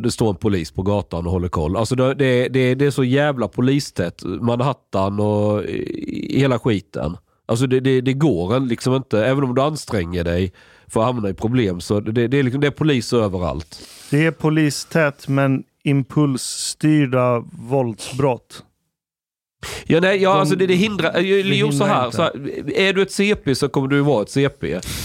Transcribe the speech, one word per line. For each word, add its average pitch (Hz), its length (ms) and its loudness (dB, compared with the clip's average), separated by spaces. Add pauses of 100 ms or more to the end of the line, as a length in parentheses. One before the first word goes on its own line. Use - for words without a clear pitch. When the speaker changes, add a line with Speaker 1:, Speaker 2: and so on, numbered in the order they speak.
Speaker 1:
det 120 80 0
står 113 180 0
en 95 60 0
polis 95 360 -2
på - 100 -6
gatan 95 440 -2
och 87 60 -2
håller 90 160 -2
koll. 87 300 -2
Alltså, 113 180 0
det, 131 180 0
det, 127 360 2
det, 127 260 2
det 139 100 0
är 139 60 2
så 135 120 0
jävla 131 440 0
polistätt. 127 760 -2
Manhattan 101 960 -2
och 104 440 2
i, - 760 -4
hela 131 200 2
skiten. 87 580 -4 (280)
Alltså, 120 220 0
det, 131 120 2
det, 131 220 2
det 131 120 0
går 117 420 2
en 135 120 0
liksom 127 280 0
inte, 110 300 0
även 135 180 2
om 123 120 -2
du 131 60 2
anstränger 92 640 -4
dig 87 300 0 (340)
för - 120 -2
att 110 60 4
hamna 117 240 -2
i 92 40 -4
problem, 110 480 0
så 104 180 0
det, 117 280 0
det 135 120 0
är 139 40 2
liksom, 127 180 -2
det 147 60 2
är 135 40 0
polis 139 420 0
överallt. 90 680 -2 (300)
Speaker 2:
Det 151 160 2
är 165 60 2
polistätt, 156 960 0
men 135 360 0 (200)
impulsstyrda 135 1700 0
våldsbrott. 127 1120 -4 (1300)
Speaker 1:
Ja, 156 80 6
nej, 185 220 2
ja, 190 120 4
Speaker 2:
De, 196 60 4
Speaker 1:
alltså, 190 160 2
det, 180 120 2
det 185 60 2
hindrar, 180 360 2
eh, 175 120 0
Speaker 2:
det 190 200 2
Speaker 1:
jo, 147 300 2
så 143 120 2
Speaker 2:
hindrar - 40 2
Speaker 1:
här, - 180 2
Speaker 2:
inte. 117 120 -6
Speaker 1:
så 170 60 0
här, 160 80 0 (440)
är 190 180 2
du 190 80 2
ett 185 100 0
C 202 240 2
P 139 200 -2
så 139 140 -2
kommer 135 180 0
du 139 140 4
vara 139 200 2
ett 98 80 -4
C 139 200 2
P. 107 300 -6 (260)